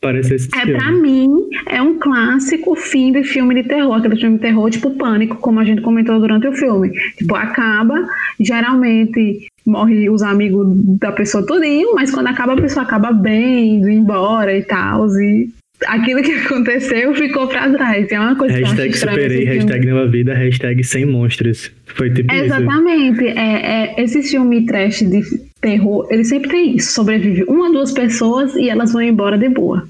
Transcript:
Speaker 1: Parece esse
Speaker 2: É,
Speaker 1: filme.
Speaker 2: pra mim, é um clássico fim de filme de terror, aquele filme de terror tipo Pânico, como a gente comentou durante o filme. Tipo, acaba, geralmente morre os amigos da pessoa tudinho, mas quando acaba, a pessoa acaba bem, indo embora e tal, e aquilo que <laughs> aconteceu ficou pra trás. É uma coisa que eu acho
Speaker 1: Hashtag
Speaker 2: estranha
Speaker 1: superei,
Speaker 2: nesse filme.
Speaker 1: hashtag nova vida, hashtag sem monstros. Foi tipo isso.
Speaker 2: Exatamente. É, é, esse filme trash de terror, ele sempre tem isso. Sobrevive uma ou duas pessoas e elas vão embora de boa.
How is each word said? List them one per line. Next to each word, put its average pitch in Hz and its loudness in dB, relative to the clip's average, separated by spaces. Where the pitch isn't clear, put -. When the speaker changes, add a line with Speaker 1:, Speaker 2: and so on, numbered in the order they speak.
Speaker 1:
Parece 131 -2
esse 127 -4
Speaker 2:
É, 262 -2
Speaker 1:
filme. 151 0
Speaker 2:
pra 269 -2
mim, 269 2
é 254 -4
um 320 0
clássico 269 0
fim 262 0
de 277 2
filme 262 0
de 254 -2
terror, 285 0
aquele 226 0
filme 226 2
de 214 0
terror 220 2
tipo 269 -2
Pânico, 226 -2
como 220 0
a 220 4
gente 214 2
comentou 226 2
durante 214 2
o 269 -2
filme. 208 0
Tipo, 170 -2
acaba, 226 0
geralmente 226 0
morre 214 2
os 208 2
amigos 202 0
da 202 -4
pessoa 202 -2
tudinho, 320 0
mas 269 0
quando 254 -2
acaba, 262 -2
a 262 0
pessoa 269 -2
acaba 226 0
bem, 220 2
indo 196 2
embora 208 2
e 202 -2
tal, 202 -2
e 214 0
aquilo 233 0
que 294 0
<laughs> - -4
aconteceu 254 0
ficou 277 -2
pra 254 -2
trás. 226 0
É 214 -2
uma 226 2
coisa 269 0
que 127 0
eu 123 0
acho 127 0
Speaker 1:
Hashtag 135 -2
Speaker 2:
estranha - -2
Speaker 1:
superei, 131 0
Speaker 2:
nesse 127 0
filme. 131 0
Speaker 1:
hashtag 127 0
nova 131 2
vida, 120 0
hashtag 127 0
sem 131 -2
monstros. 120 -2
Foi 127 -4
tipo 123 0
isso. - -2
Speaker 2:
Exatamente. 269 2
É, 220 -2
é, 233 -2
esse 247 0
filme 247 2
trash 202 -2
de 196 2
terror, 208 0
ele 226 2
sempre 277 -2
tem 349 2
isso. - -2
Sobrevive 208 0
uma 349 2
ou 339 2
duas 269 0
pessoas 247 0
e 247 0
elas 226 0
vão 233 0
embora 208 0
de 226 2
boa. 185 -2